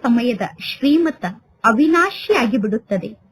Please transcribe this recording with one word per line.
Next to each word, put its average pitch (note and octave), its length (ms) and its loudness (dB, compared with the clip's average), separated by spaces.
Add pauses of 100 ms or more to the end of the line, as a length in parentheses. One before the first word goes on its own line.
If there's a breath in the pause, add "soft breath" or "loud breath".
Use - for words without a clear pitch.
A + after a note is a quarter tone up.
ಸಮಯದ A#3 380 0 (200)
ಶ್ರೀಮತ D4+ 640 0 (400)
ಅವಿನಾಶಿಯಾಗಿ D4+ 920 2
ಬಿಡುತ್ತದೆ. G3+ 600 -4 (160)